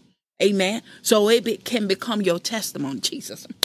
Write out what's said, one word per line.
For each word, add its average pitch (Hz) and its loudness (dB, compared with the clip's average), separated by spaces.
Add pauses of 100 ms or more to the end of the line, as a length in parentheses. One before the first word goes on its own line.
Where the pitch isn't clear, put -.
(440)
Amen. 202 2 (180)
So 208 4
it 233 6
be, 220 -2
can 220 -4
become 208 -2
your 175 2
testimony. 147 -6
Jesus. - -14 (180)